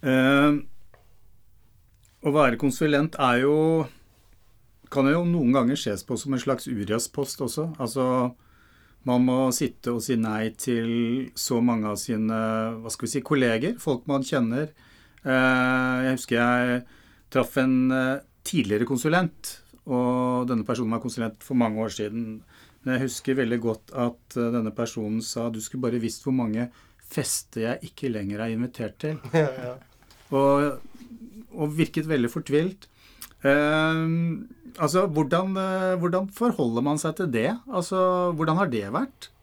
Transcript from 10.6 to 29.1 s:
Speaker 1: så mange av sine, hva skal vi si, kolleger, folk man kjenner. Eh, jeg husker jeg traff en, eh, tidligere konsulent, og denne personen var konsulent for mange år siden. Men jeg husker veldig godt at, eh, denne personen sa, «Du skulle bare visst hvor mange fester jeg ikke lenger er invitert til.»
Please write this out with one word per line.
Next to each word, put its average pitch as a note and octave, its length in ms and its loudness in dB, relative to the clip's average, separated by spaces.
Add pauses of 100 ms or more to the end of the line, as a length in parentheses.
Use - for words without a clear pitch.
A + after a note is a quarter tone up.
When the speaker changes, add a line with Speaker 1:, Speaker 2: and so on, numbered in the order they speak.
Speaker 1:
så - 280 -2
mange A2+ 280 2
av G#2 80 -4
sine, A2 440 -2 (340)
hva A2+ 180 -10
skal - 140 -6
vi - 80 -4
si, C3+ 100 -2
kolleger, C3 540 2
folk C3 260 -2
man C#3 220 -2
kjenner. C3 420 0 (500)
Eh, B2+ 840 2
jeg C3 160 0
husker - 180 0
jeg B2 460 2 (480)
traff C3 260 0
en, C3 200 4 (120)
eh, C3 300 0 (200)
tidligere A2 500 0
konsulent, D#3 680 0 (280)
og B2+ 680 0
denne A2+ 160 -2
personen A#2 280 -2
var A#2 80 -2
konsulent A2+ 420 -6
for - 100 -8
mange A2+ 260 2
år A2 140 -2
siden. A2 300 -6 (560)
Men B2+ 160 -2
jeg C3 100 0
husker C3 320 -2
veldig A#2+ 240 2
godt A2+ 320 -4
at, A#2+ 440 -4
eh, A#2+ 120 0
denne A2+ 240 -2
personen A2 480 -4
sa, A#2 280 -4
«Du A2+ 120 -6
skulle B2+ 220 -8
bare A#2+ 180 0
visst A2 240 -6
hvor C3+ 80 0
mange A#2+ 360 -2 (280)
fester - 640 -6
jeg A#2 300 -4
ikke - 180 -6
lenger G#2 320 -4
er A2+ 120 -4
invitert A#2 460 -6
til.» D#3 280 -4